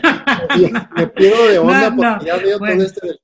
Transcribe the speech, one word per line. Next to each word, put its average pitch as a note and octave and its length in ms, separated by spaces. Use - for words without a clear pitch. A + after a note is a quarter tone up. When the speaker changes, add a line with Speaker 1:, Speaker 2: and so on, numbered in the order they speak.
Speaker 1:
hagas F#3 540
<laughs> - 0
Speaker 2:
me, G3 400
me E3 120
pierdo A3 400
de G3 100
onda F#3 320
Speaker 1:
No, B3 60
Speaker 2:
porque A#3+ 140
Speaker 1:
no. G#3 160
Speaker 2:
ya E3+ 100
veo G3 220
Speaker 1:
Bueno. G#3 180
Speaker 2:
todo F#3+ 100
esto F#3 200
del E3 180